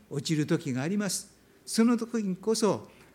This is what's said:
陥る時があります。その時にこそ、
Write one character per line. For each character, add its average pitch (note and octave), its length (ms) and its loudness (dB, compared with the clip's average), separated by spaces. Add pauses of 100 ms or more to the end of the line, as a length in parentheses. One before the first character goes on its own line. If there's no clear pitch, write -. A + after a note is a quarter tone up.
(100)
陥 D3+ 260 -2
る D3 100 2
時 D#3+ 260 0
が B2+ 100 -2
あ D3 60 -2
り G3+ 80 -2
ま G#3 140 -2
す。 - 200 -8 (340)
そ - 200 2
の A#3+ 120 4
時 A3+ 260 -4
に F#3 140 -2
こ A3 180 0
そ、 F#3 340 0 (260)